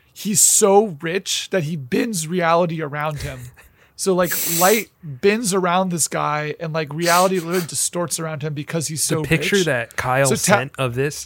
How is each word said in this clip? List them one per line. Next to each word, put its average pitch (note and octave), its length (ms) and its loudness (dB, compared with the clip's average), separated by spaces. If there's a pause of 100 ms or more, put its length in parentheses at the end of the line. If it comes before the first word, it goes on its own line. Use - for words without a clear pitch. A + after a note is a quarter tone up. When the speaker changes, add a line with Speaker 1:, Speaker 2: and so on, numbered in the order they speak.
(180)
Speaker 1:
he's G3 220 0
so G3+ 600 4
rich - 480 -4
that F#3 140 0
he E3 120 -4
bends E3 500 -2
reality E3+ 540 2
around D3 380 -6
him. C3+ 260 -8
Speaker 2:
<laughs> B2 60 -18 (480)
Speaker 1:
So, F#3+ 160 0
like, F3+ 180 2 (280)
light G3+ 280 4 (140)
bends G3 520 0
around F#3 360 2
this E3+ 160 0
guy D3+ 540 -2
and, D#3 140 -6
like, D#3 180 -4
reality F3 460 4
literally E3+ 280 -2
distorts E3+ 540 -4
around D#3 220 -8
him D#3 100 -4
because D3 360 -6
he's D#3 200 -6
Speaker 2:
The E3+ 60 0
Speaker 1:
so D#3 80 0
Speaker 2:
picture D#3+ 340 0
Speaker 1:
rich. F#3 80 2
Speaker 2:
that B2 320 -2
Kyle C3 300 2
Speaker 1:
So G3+ 80 2
ta- G3+ 240 2
Speaker 2:
sent D#3 200 -6
of B2 160 -2
this, C#3 320 -4